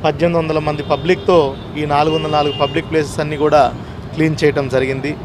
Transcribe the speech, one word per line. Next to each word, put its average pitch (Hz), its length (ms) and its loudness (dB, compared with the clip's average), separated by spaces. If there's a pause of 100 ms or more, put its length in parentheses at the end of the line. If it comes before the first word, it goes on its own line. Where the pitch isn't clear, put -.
పద్దెనిమిది 165 320 2
వందల 156 220 0
మంది 151 240 -2
పబ్లిక్‌తో 151 720 2 (220)
ఈ 151 80 -2
నాలుగు 151 300 2
వందల 156 140 -2
నాలుగు 147 320 2
పబ్లిక్ 147 280 -2
ప్లేసెస్ 160 300 -2
అన్నీ 151 180 -4
కూడా 143 360 4 (400)
క్లీన్ 156 300 0
చేయటం 139 260 2
జరిగింది. 135 560 -2